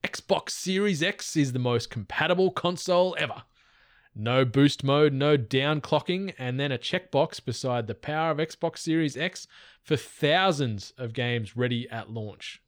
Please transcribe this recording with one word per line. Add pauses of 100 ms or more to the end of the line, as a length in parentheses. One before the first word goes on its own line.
"Xbox
Series
X
is
the
most
compatible
console
ever. (720)
No
boost
mode,
no
downclocking,
and
then
a
checkbox
beside
the
power
of
Xbox
Series
X (340)
for
thousands
of
games
ready
at
launch."